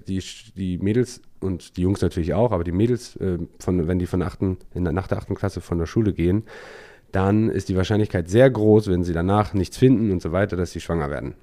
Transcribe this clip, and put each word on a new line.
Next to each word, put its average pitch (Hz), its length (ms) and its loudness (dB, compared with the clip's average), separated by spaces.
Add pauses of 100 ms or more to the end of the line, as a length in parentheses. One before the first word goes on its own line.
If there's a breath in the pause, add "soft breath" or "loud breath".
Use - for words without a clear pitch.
die 95 160 -4
Sch-, - 340 -18
die 92 220 -4
Mädels 110 420 -2 (200)
und 90 360 -8
die 87 60 -2
Jungs 95 180 0
natürlich 85 320 -2
auch, 107 200 2
aber 87 100 -2
die 85 100 -4
Mädels, 110 440 -2
äh, 90 220 -4 (200)
von, 90 300 -2
wenn 92 100 0
die 87 80 -2
von 90 140 -2
der 85 80 -2
achten, 92 300 -4 (140)
in 90 120 -4
der, 82 80 -2
nach 92 160 -4
der 101 100 -4
achten - 160 -8
Klasse 95 260 -6
von 87 180 -4
der 82 80 -2
Schule 107 280 0
gehen, 92 300 0 (680 loud breath)
dann 101 400 2
ist - 180 -4
die 92 80 0
Wahrscheinlichkeit 92 520 0
sehr 120 200 6
groß, 107 380 6
wenn 90 160 2
sie 87 100 -2
danach 95 400 2
nichts 98 240 -2
finden 113 360 4
und 90 100 -2
so 85 80 -4
weiter, 95 260 0
dass 87 140 -2
sie 82 100 -10
schwanger 80 300 -2
werden. 67 320 -8